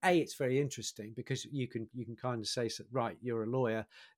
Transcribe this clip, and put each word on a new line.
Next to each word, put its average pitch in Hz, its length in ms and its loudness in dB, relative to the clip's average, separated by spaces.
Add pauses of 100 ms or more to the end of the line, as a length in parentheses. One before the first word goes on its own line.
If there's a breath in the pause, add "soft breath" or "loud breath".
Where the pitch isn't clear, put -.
A, 180 140 8
it's - 160 2
very 131 260 2
interesting 113 540 -4
because 120 320 -4
you 131 220 -2
can, 113 260 -6
you 123 100 -6
can 113 120 -10
kind 120 240 -2
of 101 80 -6
say, 117 200 0
so, - 220 -8
"Right, 123 320 0
you're 117 220 -2
a 110 60 -2
lawyer, 113 360 2 (320 loud breath)